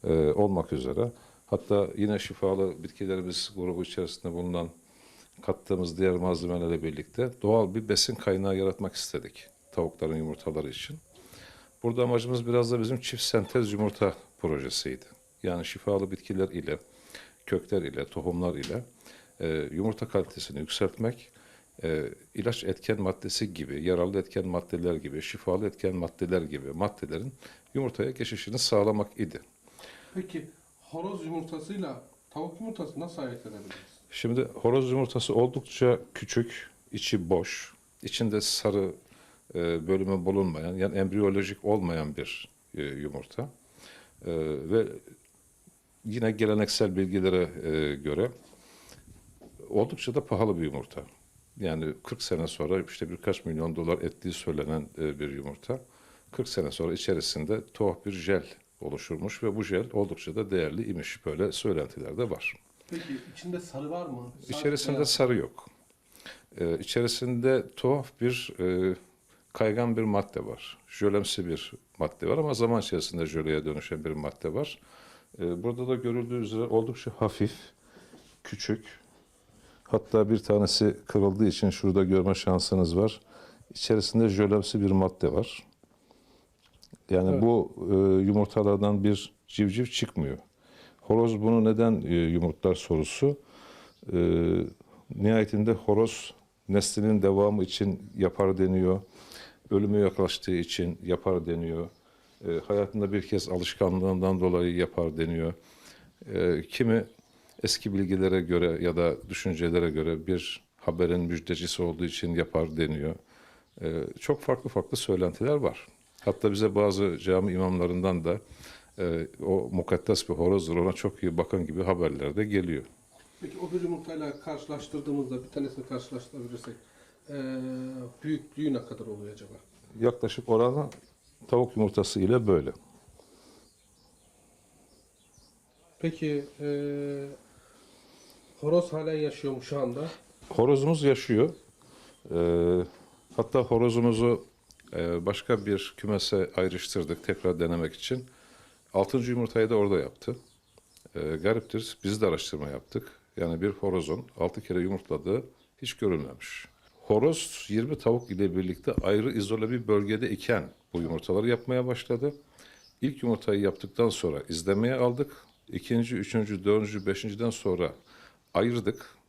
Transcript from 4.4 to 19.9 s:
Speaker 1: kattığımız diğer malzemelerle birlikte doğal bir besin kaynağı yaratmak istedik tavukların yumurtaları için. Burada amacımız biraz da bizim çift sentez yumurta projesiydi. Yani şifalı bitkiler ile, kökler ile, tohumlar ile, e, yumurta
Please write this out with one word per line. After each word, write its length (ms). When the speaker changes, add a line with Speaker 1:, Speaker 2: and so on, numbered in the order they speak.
Speaker 1:
kattığımız 560
diğer 180
malzemelerle 680
birlikte 480
doğal 340
bir 140
besin 260
kaynağı 420
yaratmak 380
istedik 520
tavukların 440
yumurtaları 540
için. 280
Burada 200
amacımız 440
biraz 240
da 80
bizim 200
çift 240
sentez 500
yumurta 400
projesiydi. 680
Yani 220
şifalı 460
bitkiler 380
ile, 300
kökler 360
ile, 240
tohumlar 500
ile, 300
e, 320
yumurta 360